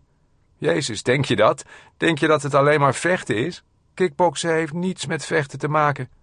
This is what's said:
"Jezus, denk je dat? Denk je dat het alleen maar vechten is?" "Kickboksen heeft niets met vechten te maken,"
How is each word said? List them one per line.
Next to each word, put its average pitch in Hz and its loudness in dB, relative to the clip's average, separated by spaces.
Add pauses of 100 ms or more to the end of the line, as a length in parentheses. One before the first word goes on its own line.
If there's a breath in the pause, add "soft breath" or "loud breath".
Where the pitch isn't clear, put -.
(560)
"Jezus, 135 -4
denk 131 2
je 123 0
dat? 113 2 (320 loud breath)
Denk 165 0
je 165 2
dat 151 2
het 143 -2
alleen 147 4
maar 139 4
vechten 170 -2
is?" 147 -6 (300)
"Kickboksen 170 0
heeft 160 -2
niets 175 -6
met 151 -6
vechten 147 -4
te 151 -4
maken," 143 0 (120)